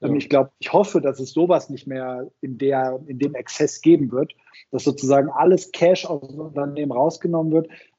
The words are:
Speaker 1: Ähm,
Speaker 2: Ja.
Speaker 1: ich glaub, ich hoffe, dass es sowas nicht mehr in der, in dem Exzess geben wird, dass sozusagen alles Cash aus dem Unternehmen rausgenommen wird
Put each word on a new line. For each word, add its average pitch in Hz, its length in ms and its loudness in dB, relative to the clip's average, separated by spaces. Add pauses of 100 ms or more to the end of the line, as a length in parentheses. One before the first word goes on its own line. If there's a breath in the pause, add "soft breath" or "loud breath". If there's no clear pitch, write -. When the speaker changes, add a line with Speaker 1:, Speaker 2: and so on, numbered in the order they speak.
Speaker 1:
Ähm, 139 80 -4
Speaker 2:
Ja. 143 60 0
Speaker 1:
ich 139 120 -4
glaub, 135 300 2
ich - 140 -8
hoffe, 196 280 4
dass 135 200 -4
es 131 100 -8
sowas 170 400 2
nicht 135 160 -14
mehr 127 420 -10 (120)
in 131 180 -10
der, 131 480 0
in 131 140 -12
dem 139 160 -2
Exzess - 440 -4
geben 151 300 4
wird, 131 220 -4 (400 soft breath)
dass 131 100 -4
sozusagen 139 480 2
alles 175 400 2
Cash 175 340 2
aus 156 220 -8
dem 135 140 -16
Unternehmen 143 500 -6
rausgenommen 160 640 0
wird 160 160 2 (300 loud breath)